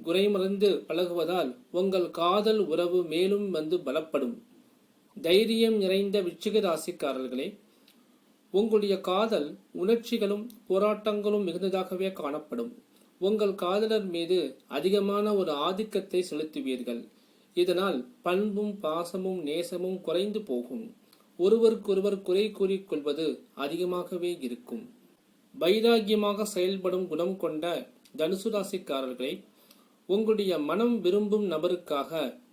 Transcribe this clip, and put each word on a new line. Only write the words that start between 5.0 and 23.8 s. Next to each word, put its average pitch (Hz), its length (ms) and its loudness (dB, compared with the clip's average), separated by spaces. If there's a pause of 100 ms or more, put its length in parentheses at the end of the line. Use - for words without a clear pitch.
தைரியம் 220 680 4
நிறைந்த 196 400 2
விருச்சிக 196 420 -2
ராசிக்காரர்களே, 139 840 -4 (1080)
உங்களுடைய 202 420 4 (140)
காதல் 190 360 2 (360)
உணர்ச்சிகளும் 214 600 0 (280)
போராட்டங்களும் 208 800 2
மிகுந்ததாகவே 185 640 -2 (100)
காணப்படும். 143 520 -6 (480)
உங்கள் 202 340 2
காதலர் 202 640 0
மீது 170 240 2 (380)
அதிகமான 202 580 2
ஒரு 165 180 0 (140)
ஆதிக்கத்தை 190 640 -2
செலுத்துவீர்கள். 131 680 -4 (560)
இதனால் 180 440 2 (260)
பண்பும் 202 560 0
பாசமும் 175 640 -4
நேசமும் 175 520 -4 (100)
குறைந்து 202 420 0
போகும். 123 340 -6 (540)
ஒருவருக்கொருவர் 202 880 2
குறை 196 240 2
கூறிக்கொள்வது 160 800 -2 (260)
அதிகமாகவே 175 800 -4 (160)